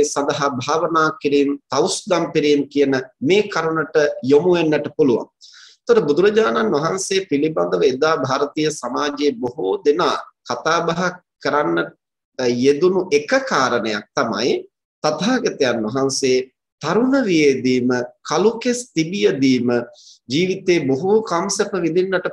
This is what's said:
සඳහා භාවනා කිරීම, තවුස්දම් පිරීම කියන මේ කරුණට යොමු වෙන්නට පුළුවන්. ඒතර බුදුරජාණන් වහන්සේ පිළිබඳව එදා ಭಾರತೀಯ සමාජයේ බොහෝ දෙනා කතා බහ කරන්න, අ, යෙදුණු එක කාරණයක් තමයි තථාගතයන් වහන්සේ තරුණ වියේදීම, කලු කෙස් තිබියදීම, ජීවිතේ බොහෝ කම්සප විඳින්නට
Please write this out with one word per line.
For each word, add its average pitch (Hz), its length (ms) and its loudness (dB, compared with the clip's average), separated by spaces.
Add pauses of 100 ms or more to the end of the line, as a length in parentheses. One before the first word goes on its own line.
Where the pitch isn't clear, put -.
සඳහා 143 460 -2
භාවනා 156 600 0 (100)
කිරීම, 143 300 2 (180)
තවුස්දම් 170 640 -2
පිරීම 147 360 2
කියන 139 260 2 (240)
මේ 202 320 2
කරුණට 160 460 -4 (280)
යොමු 147 300 4
වෙන්නට 156 380 2
පුළුවන්. 131 360 2 (500)
ඒතර 233 240 2
බුදුරජාණන් 214 680 2
වහන්සේ 185 540 -2
පිළිබඳව 147 580 -2
එදා 143 340 2
ಭಾರತೀಯ 143 540 -2
සමාජයේ 143 600 -4
බොහෝ 123 460 -4
දෙනා 147 400 0 (260)
කතා 160 420 -2
බහ 165 160 -2 (380)
කරන්න, 147 380 -2 (640)
අ, 127 40 -4 (120)
යෙදුණු 143 540 2
එක 147 220 0 (120)
කාරණයක් 117 680 -2
තමයි 123 400 -2 (520)
තථාගතයන් 151 800 0
වහන්සේ 131 540 0 (440)
තරුණ 220 320 0 (100)
වියේදීම, 131 680 2 (320)
කලු 180 380 2
කෙස් 247 200 -2 (120)
තිබියදීම, 156 760 0 (640)
ජීවිතේ 175 500 0
බොහෝ 156 420 0
කම්සප 202 520 -4
විඳින්නට 180 600 -2